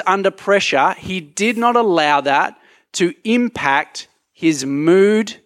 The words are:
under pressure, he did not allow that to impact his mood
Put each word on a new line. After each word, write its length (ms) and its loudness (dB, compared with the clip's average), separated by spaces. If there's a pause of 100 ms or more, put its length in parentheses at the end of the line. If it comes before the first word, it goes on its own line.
under 260 0
pressure, 640 0
he 260 -10
did 380 -4
not 180 2
allow 460 2
that 360 -2 (360)
to 200 -2 (100)
impact 840 -2 (240)
his 340 -2
mood 800 2